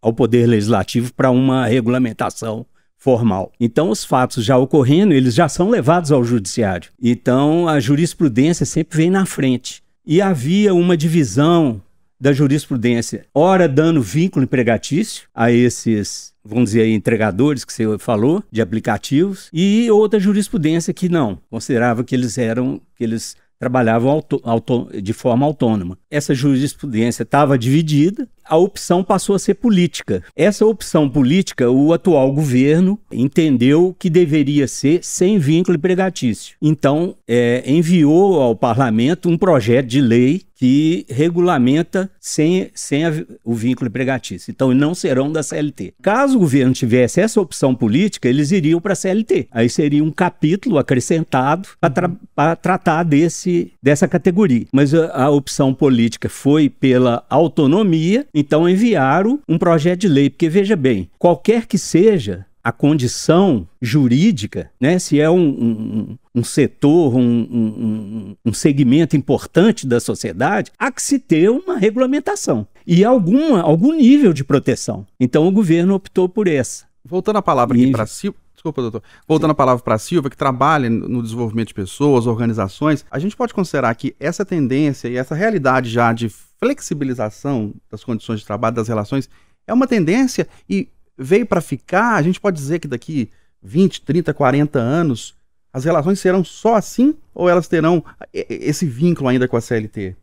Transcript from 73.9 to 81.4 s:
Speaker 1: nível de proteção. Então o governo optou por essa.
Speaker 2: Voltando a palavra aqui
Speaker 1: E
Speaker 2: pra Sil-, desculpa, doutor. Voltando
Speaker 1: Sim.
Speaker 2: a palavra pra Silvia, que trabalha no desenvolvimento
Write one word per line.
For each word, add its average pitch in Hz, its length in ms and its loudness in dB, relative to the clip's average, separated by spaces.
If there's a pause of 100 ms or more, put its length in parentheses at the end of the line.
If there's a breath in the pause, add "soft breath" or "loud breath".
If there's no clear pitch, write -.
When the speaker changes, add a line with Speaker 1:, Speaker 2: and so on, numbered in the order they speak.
Speaker 1:
nível 277 380 6
de 135 120 -4
proteção. 120 640 -2 (120)
Então 151 280 2
o 196 40 2
governo 185 440 2
optou 185 340 -2
por 208 180 -2
essa. 143 380 -4 (180)
Speaker 2:
Voltando 185 340 -4
a 190 40 0
palavra 123 340 0
aqui 123 120 4
Speaker 1:
E 135 40 2
Speaker 2:
pra 113 140 -2
Sil-, - 320 -10 (160)
desculpa, 139 300 -8
doutor. 110 180 -8 (260 soft breath)
Voltando 156 220 2
Speaker 1:
Sim. 151 40 2
Speaker 2:
a - 20 2
palavra 127 280 0
pra 110 140 0
Silvia, 143 320 -4
que - 80 -14
trabalha 139 500 0
no 117 360 -4
desenvolvimento 113 460 -6